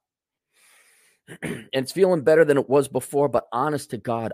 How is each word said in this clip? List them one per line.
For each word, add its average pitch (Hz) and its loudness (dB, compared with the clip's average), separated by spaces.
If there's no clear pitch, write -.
<clears throat> - -20
And - -10
it's 131 -4
feeling 180 2
better 156 4
than 143 2
it 120 0
was 135 4
before, 143 -2
but - -2
honest 139 -4
to 123 -8
God, 113 -6